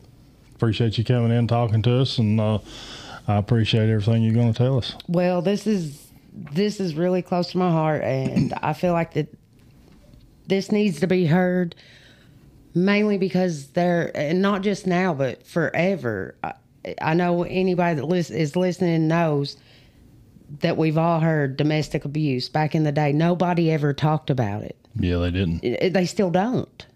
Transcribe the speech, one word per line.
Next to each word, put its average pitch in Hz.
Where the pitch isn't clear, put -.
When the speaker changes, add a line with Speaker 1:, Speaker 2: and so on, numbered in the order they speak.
Speaker 1:
Appreciate 113
you 113
coming 117
in, 117
talking 117
to 123
us, 131
and, 110
uh, 107
I 104
appreciate 110
everything 110
you're 110
gonna 117
tell 127
us. -
Speaker 2:
Well, 180
this 196
is, 170
this 208
is 185
really 180
close 175
to -
my 180
heart, 156
and 135
<clears throat> -
I 151
feel 175
like 170
that 151
this 190
needs 208
to 180
be 180
heard, 180
mainly 202
because 180
there, 175
and 160
not 196
just 190
now, 180
but 135
forever. 139
I, 78
I 156
know 175
anybody 180
that 120
lis-, 175
is 156
listening 170
knows 156
that 165
we've 160
all 165
heard 151
domestic 151
abuse 143
back 156
in 160
the 147
day. 147
Nobody 170
ever 147
talked 156
about 110
it. -
Speaker 1:
Yeah, 90
they 87
didn't. 85
Speaker 2:
I, 123
they 185
still 180
don't. 185